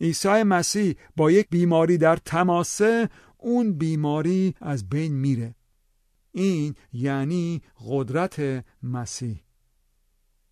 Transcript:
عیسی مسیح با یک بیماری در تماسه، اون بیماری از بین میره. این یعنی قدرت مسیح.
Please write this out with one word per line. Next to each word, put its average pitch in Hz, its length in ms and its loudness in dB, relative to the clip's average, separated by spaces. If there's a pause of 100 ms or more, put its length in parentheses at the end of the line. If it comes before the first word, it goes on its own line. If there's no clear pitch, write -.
عیسی 196 420 2
مسیح 190 520 2 (200)
با 156 160 4
یک 202 180 6
بیماری 170 480 4
در 160 180 4
تماسه، 180 920 0 (280)
اون 233 360 0
بیماری 160 880 0
از 120 280 -6
بین 151 240 -4
میره. 131 420 -2 (760)
این 170 440 -2 (180)
یعنی 139 680 -2 (260)
قدرت 135 760 -4 (180)
مسیح. 123 600 -8 (1080)